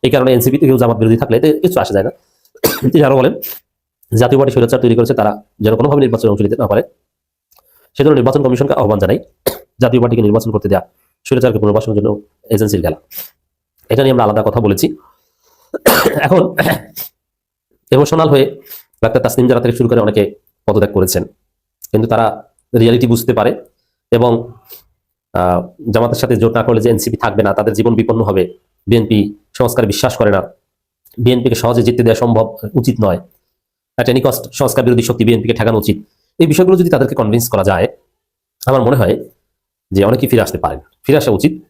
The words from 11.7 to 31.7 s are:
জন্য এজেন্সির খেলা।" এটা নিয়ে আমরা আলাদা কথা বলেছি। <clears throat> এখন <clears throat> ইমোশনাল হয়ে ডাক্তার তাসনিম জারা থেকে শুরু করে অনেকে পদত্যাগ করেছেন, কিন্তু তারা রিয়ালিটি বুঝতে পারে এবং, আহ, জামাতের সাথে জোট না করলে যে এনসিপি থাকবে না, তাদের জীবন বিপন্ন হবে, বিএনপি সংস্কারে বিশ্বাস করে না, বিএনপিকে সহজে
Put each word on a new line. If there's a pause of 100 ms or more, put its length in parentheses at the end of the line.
জন্য (300)
এজেন্সির
খেলা।" (920)
এটা
নিয়ে
আমরা
আলাদা
কথা
বলেছি। (600)
<clears throat>
এখন (600)
<clears throat>
ইমোশনাল
হয়ে (580)
ডাক্তার
তাসনিম
জারা
থেকে
শুরু
করে
অনেকে (320)
পদত্যাগ
করেছেন, (680)
কিন্তু
তারা (260)
রিয়ালিটি
বুঝতে
পারে (480)
এবং, (800)
আহ, (300)
জামাতের
সাথে
জোট
না
করলে
যে
এনসিপি
থাকবে
না,
তাদের
জীবন
বিপন্ন
হবে, (440)
বিএনপি (200)
সংস্কারে
বিশ্বাস
করে
না, (760)
বিএনপিকে
সহজে